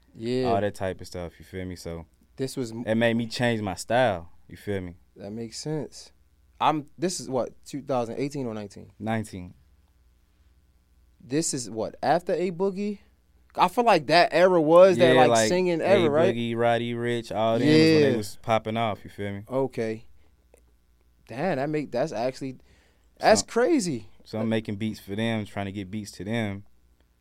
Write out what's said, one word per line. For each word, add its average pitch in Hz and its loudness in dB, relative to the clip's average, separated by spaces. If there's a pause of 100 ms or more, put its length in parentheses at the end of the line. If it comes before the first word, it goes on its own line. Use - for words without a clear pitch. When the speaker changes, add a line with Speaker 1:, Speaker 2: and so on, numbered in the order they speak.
(160)
Speaker 1:
Yeah. 123 -4
Speaker 2:
all 98 0
that 101 -4
type 95 -6
of 87 -18
stuff, 87 -12
you - -20
feel 92 -12
me? 90 -10
So 82 -12 (320)
Speaker 1:
This 131 -8
was 120 -6
m- 117 -10
Speaker 2:
it 110 2
made 117 2
me 117 -2
change 117 -2
my 98 -6
style, 110 -2 (180)
you 87 -20
feel 101 -6
me? 90 -12 (220)
Speaker 1:
That 101 -14
makes 113 -12
sense. - -10 (500)
I'm, 143 0 (120)
this 175 -4
is 123 -14
what, 127 -4 (120)
two 143 -12
thousand 120 -4
eighteen 139 -6
or 113 -8
nineteen? 101 -14
Speaker 2:
Nineteen. 104 -6 (1600)
Speaker 1:
This 147 -4
is 120 -8
what, 107 -6
after 170 0
A 180 -2
Boogie? 196 -4 (560)
I 170 6
feel 240 0
like 180 4
that 160 6
era 175 6
was 175 8
that, - 6
Speaker 2:
Yeah, 127 8
Speaker 1:
like, - 8
Speaker 2:
like, 113 6
Speaker 1:
singing 180 0
Speaker 2:
A 113 -2
Speaker 1:
era, 180 4
right? 151 2
Speaker 2:
Boogie, 117 -4
Roddy 117 0
Ricch, 120 -4
all 113 2
them 135 2
was 151 6
when 156 6
they 135 4
Speaker 1:
Yeah. 117 0
Speaker 2:
was 104 -8
popping 110 -2
off, 110 -4
you 95 -16
feel 101 -8
me? 101 -12
Speaker 1:
Okay. 123 -4 (1200)
Damn, 143 -4
that 143 -4
make, 151 -6
that's 139 -2
actually, 131 -6 (600)
that's 202 4
Speaker 2:
So, - -8
Speaker 1:
crazy. 220 0 (160)
Speaker 2:
so - -8
I'm 110 -2
making 110 -2
beats 110 -6
for 98 -10
them, 110 -2
trying 101 -8
to 98 -8
get 98 -10
beats 104 -10
to - -14
them. 101 -4 (580)